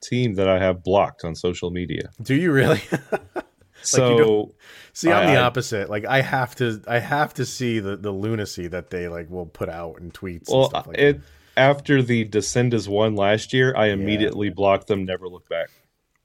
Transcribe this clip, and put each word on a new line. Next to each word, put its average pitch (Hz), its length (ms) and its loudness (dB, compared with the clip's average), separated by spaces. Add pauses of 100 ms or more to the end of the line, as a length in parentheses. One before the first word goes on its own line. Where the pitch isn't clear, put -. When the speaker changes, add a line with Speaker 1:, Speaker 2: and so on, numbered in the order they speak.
Speaker 1:
team 120 340 -2
that 95 120 2
I 95 120 4
have 92 240 0
blocked 90 400 2
on 82 120 -8
social 87 360 -4
media. - 380 -6 (120)
Speaker 2:
Do 135 140 0
you 170 160 2
really? 127 340 4
<laughs> - 60 -8 (840)
Like, - 120 -8 (100)
Speaker 1:
So, 127 180 4
Speaker 2:
you 117 60 8
don't, 107 320 2 (380)
see, 165 180 0
I'm 175 160 4
Speaker 1:
I, - 60 4
Speaker 2:
the 127 60 6
Speaker 1:
I 123 40 4
Speaker 2:
opposite. 120 480 -2
Like, 104 140 -4
I 135 160 2
have 131 340 -2
to, 113 320 -2
I 117 100 0
have 143 380 -2
to 123 100 -4
see 120 340 -4
the, 98 160 -6
the 101 160 -6
lunacy 98 560 -4
that 87 220 -8
they, 87 180 -6
like, 85 220 -10
will 90 160 -10
put 87 240 -10
out 82 300 -12
in 87 100 -14
tweets 85 400 -12
Speaker 1:
Well, 131 120 4
Speaker 2:
and 127 80 4
stuff - 180 -6
like 85 100 -10
Speaker 1:
it, 143 220 4
Speaker 2:
that. - 420 -4
Speaker 1:
after 139 400 2
the 117 240 0
Descendas 107 600 0
won 107 280 0
last 104 380 2
year, 131 240 2
I 107 100 4
Speaker 2:
Yeah. 104 60 2
Speaker 1:
immediately 101 560 -2
blocked 98 380 2
them, 98 180 0
never 92 240 -6
looked 90 200 -20
back. 82 200 -4 (560)